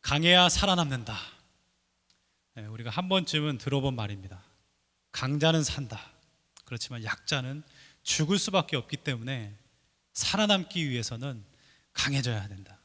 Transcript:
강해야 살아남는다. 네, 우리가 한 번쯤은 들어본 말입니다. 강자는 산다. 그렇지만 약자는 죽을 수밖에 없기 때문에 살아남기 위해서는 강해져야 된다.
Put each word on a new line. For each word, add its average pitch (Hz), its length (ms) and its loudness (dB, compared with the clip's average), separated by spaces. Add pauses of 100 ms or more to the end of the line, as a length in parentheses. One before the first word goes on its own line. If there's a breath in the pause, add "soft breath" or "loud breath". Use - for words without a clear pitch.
(120)
강해야 170 380 6
살아남는다. 139 680 0 (1400)
네, 107 100 -14
우리가 110 240 -10
한 185 180 -2
번쯤은 151 520 2
들어본 135 360 0
말입니다. 95 480 -6 (720)
강자는 147 500 2
산다. 113 480 -6 (540)
그렇지만 117 400 -10
약자는 135 580 -4 (400 loud breath)
죽을 160 340 2
수밖에 190 380 0
없기 127 220 -4
때문에 117 580 -6 (560)
살아남기 190 760 0
위해서는 120 560 -6 (480 soft breath)
강해져야 120 560 0
된다. 95 360 -16